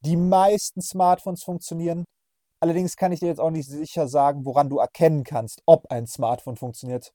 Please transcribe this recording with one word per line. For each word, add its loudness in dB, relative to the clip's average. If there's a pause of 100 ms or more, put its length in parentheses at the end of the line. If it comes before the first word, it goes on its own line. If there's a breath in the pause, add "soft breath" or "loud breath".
die 0
meisten 2
Smartphones -2
funktionieren. -6 (560)
Allerdings 0
kann 0
ich -6
dir -2
jetzt -4
auch 0
nicht -6
sicher -6
sagen, 0
woran 0
du -2
erkennen 2
kannst, -8
ob 6
ein -4
Smartphone -4
funktioniert -10